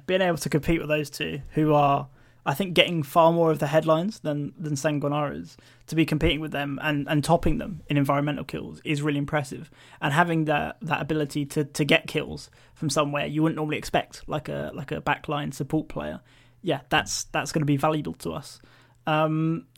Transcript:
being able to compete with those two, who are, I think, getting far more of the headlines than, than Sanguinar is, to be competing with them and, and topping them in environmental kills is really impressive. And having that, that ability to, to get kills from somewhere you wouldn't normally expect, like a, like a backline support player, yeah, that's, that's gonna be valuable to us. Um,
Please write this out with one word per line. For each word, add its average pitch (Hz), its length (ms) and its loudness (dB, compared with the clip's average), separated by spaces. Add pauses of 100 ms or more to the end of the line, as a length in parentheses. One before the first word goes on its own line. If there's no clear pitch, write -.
being 185 160 2
able 175 160 2
to 139 100 -6
compete 160 320 2
with 147 80 -6
those 151 220 0
two, 160 320 -6 (100)
who 151 220 4
are, 139 340 4 (380)
I 170 80 0
think, 190 200 -2
getting 165 280 4
far 165 300 6
more 170 180 4
of 151 80 2
the 151 80 0
headlines 160 540 2
than, 147 380 -4
than 151 160 -4
Sanguinar 143 640 -2
is, 170 180 -14 (300)
to - 100 -8
be 160 100 4
competing 160 340 2
with 156 120 -6
them 143 300 -4
and, 147 260 0
and 147 160 2
topping 170 340 4
them - 300 -8
in 147 80 0
environmental 143 480 2
kills 156 400 -10
is 147 180 -2
really 147 160 0
impressive. 143 520 -4 (300)
And 151 140 0
having 165 320 4
that, 151 360 0
that 156 200 -2
ability 151 440 -2
to, 151 180 -2
to 147 200 -2
get 151 220 4
kills 151 420 -8 (260)
from 160 160 -4
somewhere 147 360 0
you 151 160 -2
wouldn't 160 140 2
normally 151 220 -4
expect, - 480 -4
like 147 220 -6
a, 143 260 -6
like 151 180 -10
a 151 80 -6
backline 147 520 -4
support 156 360 -2
player, 151 320 -8 (420)
yeah, 143 280 -2
that's, - 340 0
that's 147 280 -4
gonna 151 140 0
be 143 120 4
valuable 156 360 0
to - 180 -8
us. - 280 -12 (460)
Um, 160 600 0 (120)